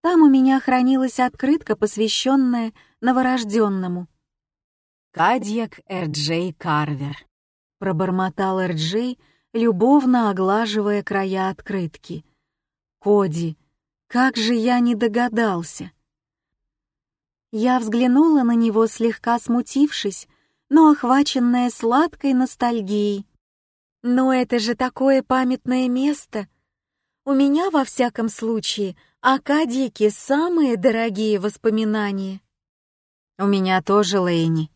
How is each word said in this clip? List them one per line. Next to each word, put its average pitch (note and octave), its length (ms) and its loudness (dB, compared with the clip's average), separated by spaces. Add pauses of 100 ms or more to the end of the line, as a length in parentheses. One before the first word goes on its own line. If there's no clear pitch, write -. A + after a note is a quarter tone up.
Там E4+ 200 4
у D4+ 80 8
меня C4+ 300 4
хранилась B3+ 600 0
открытка, C4 560 -2
посвященная A#3 960 0 (260)
новорожденному. G#3+ 1080 -2 (1000)
"Кадьяк G#3+ 760 -2
Эр F#3 220 -6
Джей D#3+ 420 -4
Карвер", D3 640 -4 (680)
пробормотал F#3 800 -2
Эр F3+ 140 -2
Джей, G3+ 460 -4 (340)
любовно A#3 760 2
оглаживая G#3 720 0
края F#3+ 480 -4
открытки. E3+ 720 -10 (760)
"Коди, E3+ 580 0 (480)
как B3+ 320 0
же A3+ 160 0
я A#3+ 260 2
не A#3+ 140 2
догадался!" G#3+ 1000 -2 (1600)
Я B3 280 0
взглянула B3+ 640 2
на A#3 100 2
него, A3+ 320 2
слегка A#3 540 -2
смутившись, A#3+ 880 -2 (420)
но D4+ 220 8
охваченная B3 800 2
сладкой C#4 640 0
ностальгией. G#3 920 -2 (800)
"Но C4 280 2
это B3+ 280 0
же A3 160 -4
такое C4 480 0
памятное B3+ 680 -2
место! B3+ 580 -4 (760)
У C#4 80 0
меня, C#4+ 380 2
во D4 120 0
всяком A#3 460 -4
случае, G#3+ 680 -6 (260)
о C4+ 180 2
Кадьяке B3+ 720 0
самые D4 680 0
дорогие G#3+ 640 0
воспоминания". G#3 1000 -4 (1000)
"У G3 80 0
меня F#3+ 340 2
тоже, G3 380 2
Лэйни". E3 560 0